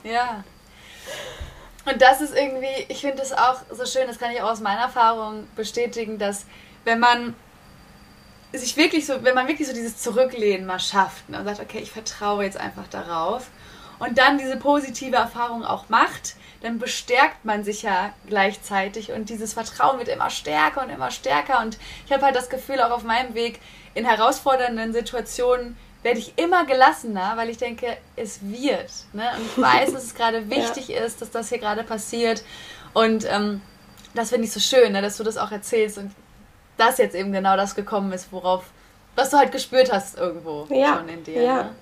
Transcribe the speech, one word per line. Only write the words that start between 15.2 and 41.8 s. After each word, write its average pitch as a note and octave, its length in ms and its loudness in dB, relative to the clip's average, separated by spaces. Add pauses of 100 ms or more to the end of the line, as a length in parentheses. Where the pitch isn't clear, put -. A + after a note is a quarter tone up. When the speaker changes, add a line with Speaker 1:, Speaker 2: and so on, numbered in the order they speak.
Speaker 1:
auch - 240 -6
macht, C4 460 2 (260)
dann A3+ 180 -6
bestärkt B3 680 2
man G#3 180 -2
sich G#3 200 -6
ja G3+ 280 0 (160)
gleichzeitig G3+ 840 -2
und G#3+ 180 -8
dieses A3 240 -8
Vertrauen C4+ 460 0
wird - 80 -6
immer - 220 -2
stärker D3+ 520 0
und - 80 -6
immer C#3+ 220 -6
stärker. C4 500 0
Und A3 160 -6 (280)
ich - 60 -4
habe C#4 140 2
halt C4 100 4
das B3 140 -2
Gefühl, C4 320 -6
auch A#3+ 100 2
auf A3 120 -4
meinem A#3 320 -2
Weg A#3 240 -4 (340)
in A3 120 -4
herausfordernden A3+ 880 2
Situationen A#3+ 840 -2 (260)
werde A#3+ 160 2
ich - 180 -12
immer F4 280 4
gelassener, B3+ 720 2
weil A3+ 140 -4
ich A3+ 80 -8
denke, A#3 400 -6 (180)
es G#3+ 260 -10
wird, A3 500 -2 (220)
ne? A3 220 -4
Und A3+ 100 -6
ich A#3 160 -2
weiß, B3+ 320 6
dass B3+ 100 -6
es - 120 -12
gerade A3+ 240 2
Speaker 2:
<laughs> G#3 100 -10
Ja. - 0 -
Speaker 1:
wichtig B3+ 420 -2
ist, A3+ 300 -4
dass A3+ 100 -12
das A3+ 180 -6
hier A#3+ 80 -4
gerade G#3+ 260 -4
passiert. A3+ 600 -2 (500)
Und, A3 360 4
ähm, G3+ 320 -2 (520)
das A3+ 160 -4
finde A3+ 160 0
ich G#3 80 -6
so G#3+ 60 -8
schön, A3 340 6
ne, G3 80 2
dass G3+ 160 -4
du A3+ 60 -6
das G#3+ 140 -4
auch G#3 140 -4
erzählst G#3+ 480 -2
und G3 120 -12 (680)
dass A#3 200 4
jetzt G#3+ 180 2
eben G3 160 -2
genau F#3+ 240 4
das G3 200 0
gekommen G3+ 380 -2
ist, F#3 180 -10
worauf, F#3 320 0 (520)
was C4+ 160 2
du C#4+ 60 6
halt C4 140 6
gespürt B3+ 400 2
hast F#3+ 260 -4
irgendwo D#3+ 520 -6
Speaker 2:
Ja, C#4 280 4
Speaker 1:
schon E3 120 -8
in E3 140 -14
dir, A#3+ 200 -2
Speaker 2:
ja. B3+ 120 4
Speaker 1:
ne? A#3 140 -2 (120)